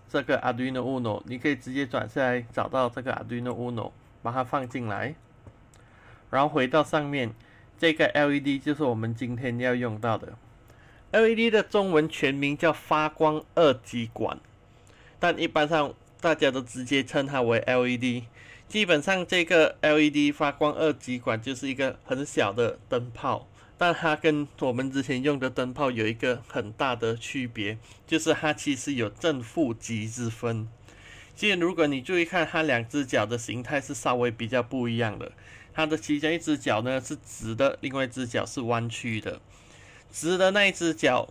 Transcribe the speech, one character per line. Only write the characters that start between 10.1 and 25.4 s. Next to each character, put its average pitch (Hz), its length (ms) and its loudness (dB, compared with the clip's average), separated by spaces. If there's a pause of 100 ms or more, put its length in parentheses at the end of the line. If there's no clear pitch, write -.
的。 - 220 -12 (720)
L 220 140 6
E 226 100 4
D 226 120 4
的 214 140 4
中 196 300 2
文 156 160 6
全 139 260 0
名 143 220 0
叫 160 160 2
发 156 360 0
光 151 340 2 (120)
二 156 180 6
极 117 400 -6
管， - 260 -4 (840)
但 170 200 2
一 165 60 0
般 156 200 2
上 151 280 0 (260)
大 160 140 4
家 147 160 4
都 127 100 -2
直 127 240 -10
接 135 180 2
称 139 220 -2
它 139 160 -2
为 117 200 4
L 127 260 2
E 123 100 0
D。 120 280 -2 (440)
基 214 160 0
本 165 160 4
上 185 240 0
这 175 200 2
个 160 360 4
L 151 200 4
E 151 100 6
D 143 220 2
发 143 180 0
光 147 240 0
二 151 180 2
极 127 260 -6
管 117 220 -2
就 135 140 -6
是 135 140 -8
一 131 60 -4
个 131 300 -2
很 139 220 -4
小 107 260 0
的 117 360 0
灯 123 260 -2
泡， - 320 -4 (320)
但 175 160 4
它 151 220 0
跟 151 300 2 (120)
我 131 140 0
们 131 180 -2
之 135 100 -2
前 127 220 -2
用 143 160 0
的 131 100 -2